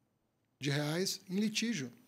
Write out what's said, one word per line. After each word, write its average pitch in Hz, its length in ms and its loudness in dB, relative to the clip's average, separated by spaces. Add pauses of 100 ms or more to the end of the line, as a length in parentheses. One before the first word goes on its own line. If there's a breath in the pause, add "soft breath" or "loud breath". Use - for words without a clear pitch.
(600)
de 139 120 0
reais 151 580 0
em 185 100 2
litígio 214 540 0 (140)